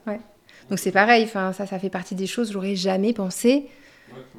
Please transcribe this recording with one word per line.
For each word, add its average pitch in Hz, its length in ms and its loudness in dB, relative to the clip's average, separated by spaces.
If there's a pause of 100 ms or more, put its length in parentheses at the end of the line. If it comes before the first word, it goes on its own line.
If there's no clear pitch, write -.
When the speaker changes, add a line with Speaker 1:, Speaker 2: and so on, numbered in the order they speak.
Speaker 1:
Ouais. 214 140 -6 (480)
Donc 196 100 -2
c'est 185 140 -2
pareil, 220 340 6
'fin, 190 280 -2
ça, 202 120 -6
ça 190 140 -8
fait 190 100 -4
partie 185 240 -6
des 190 120 -4
choses, 214 260 -4
j'aurais 196 240 -4
jamais 190 380 0
pensé 240 520 2 (460)
Speaker 2:
Ouais. - 60 -18 (200)